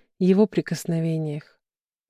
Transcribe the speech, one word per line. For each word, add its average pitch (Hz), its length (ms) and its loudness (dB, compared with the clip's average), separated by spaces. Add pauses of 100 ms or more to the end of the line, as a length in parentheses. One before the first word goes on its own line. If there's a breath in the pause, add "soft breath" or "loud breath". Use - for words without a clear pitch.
(200)
его 190 260 4
прикосновениях. 160 1120 -4 (520)